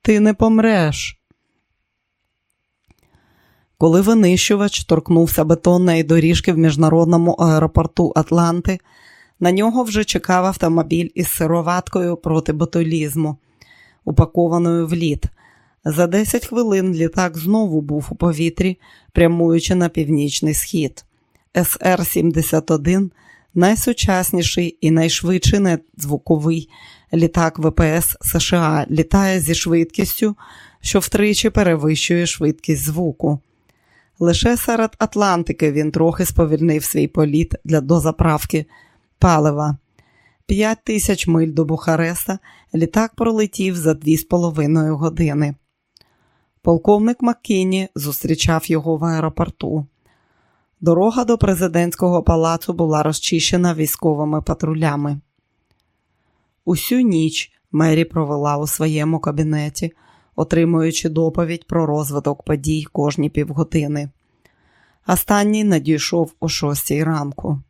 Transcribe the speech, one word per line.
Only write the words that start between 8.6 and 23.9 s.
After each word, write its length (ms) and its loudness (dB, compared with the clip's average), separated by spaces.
на 120 2
нього 320 2
вже 200 -2
чекав 420 0
автомобіль 680 0
із 120 -4
сироваткою 920 -2
проти 360 -2
ботулізму, 840 -2
упакованою 840 0
в 60 -2
лід. 320 -2
За 220 2
десять 380 -2
хвилин 480 0
літак 440 -2
знову 440 0
був 280 -6
у 60 -8
повітрі, 640 -2
прямуючи 600 2
на 140 2
північний 640 -2
схід. 520 -4
С 280 -2
Р 200 2
сімдесят 680 0
один 400 0
найсучасніший 1300 0